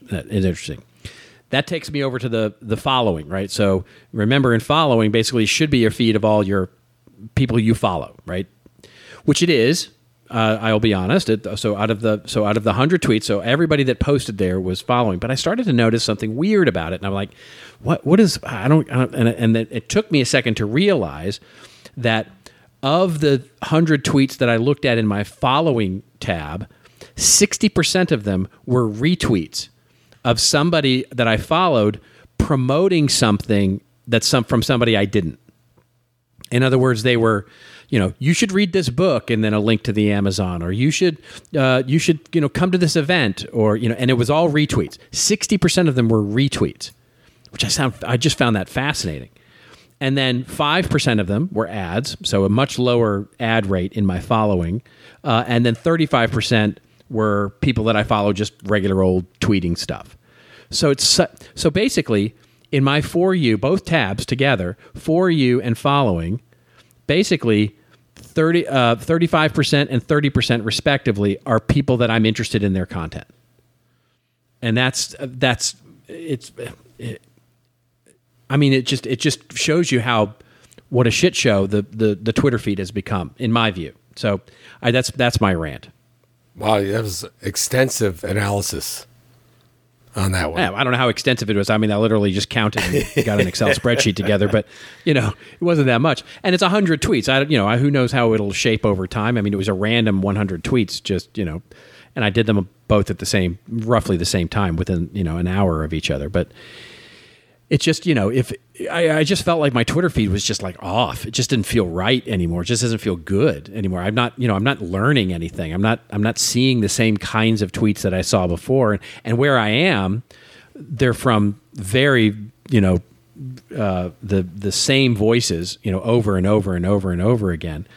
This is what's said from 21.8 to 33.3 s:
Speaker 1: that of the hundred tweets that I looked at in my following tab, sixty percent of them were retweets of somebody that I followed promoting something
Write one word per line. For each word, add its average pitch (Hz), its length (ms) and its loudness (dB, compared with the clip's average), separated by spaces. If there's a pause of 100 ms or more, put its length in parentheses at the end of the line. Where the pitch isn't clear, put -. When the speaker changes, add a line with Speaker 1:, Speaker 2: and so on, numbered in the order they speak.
Speaker 1:
that 113 300 0 (540)
of 160 380 0
the 139 240 2 (200)
hundred 156 420 2
tweets 135 320 2
that 123 120 2
I 117 60 2
looked 131 300 0
at 120 120 2
in 113 80 0
my 101 200 -2
following 127 760 -2 (200)
tab, 82 440 -6 (520)
sixty - 500 2
percent 180 460 0
of 110 100 0
them 95 240 -2 (180)
were 123 220 2
retweets 110 800 -2 (560)
of 120 160 2
somebody 143 720 2
that 120 160 0
I 113 80 4
followed 123 640 2 (380)
promoting 147 720 2
something 101 720 2 (260)